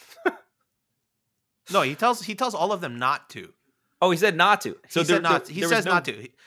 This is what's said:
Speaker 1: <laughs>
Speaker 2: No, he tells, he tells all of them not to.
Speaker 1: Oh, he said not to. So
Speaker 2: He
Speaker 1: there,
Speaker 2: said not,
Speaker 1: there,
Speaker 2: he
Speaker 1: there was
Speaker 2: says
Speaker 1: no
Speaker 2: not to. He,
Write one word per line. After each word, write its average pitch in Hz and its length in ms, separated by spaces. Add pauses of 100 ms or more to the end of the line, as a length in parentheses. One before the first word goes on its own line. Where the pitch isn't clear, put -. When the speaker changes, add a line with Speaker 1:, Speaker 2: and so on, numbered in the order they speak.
(260)
Speaker 1:
<laughs> - 120 (1300)
Speaker 2:
No, 190 100
he 139 140
tells, 233 260
he 202 140
tells 247 180
all 185 180
of 190 80
them 123 200
not 131 320
to. 98 200 (480)
Speaker 1:
Oh, 180 120
he 170 60
said 180 200
not 196 240
to. - 160 (100)
So - 140
Speaker 2:
He 156 60
Speaker 1:
there, 170 80
Speaker 2:
said 170 80
not, 160 220
Speaker 1:
there, 147 100
Speaker 2:
he 190 60
Speaker 1:
there 170 80
was 170 80
Speaker 2:
says 185 80
Speaker 1:
no 180 80
Speaker 2:
not 175 120
to. 127 80
He, 107 180 (160)